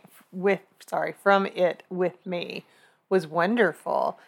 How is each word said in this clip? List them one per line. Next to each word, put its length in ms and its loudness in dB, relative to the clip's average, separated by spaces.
f-, 260 -20
with, 300 -2
sorry, 340 -4
from 260 4
it 420 -2
with 360 -4
me 380 -8
was 180 0
wonderful. 880 0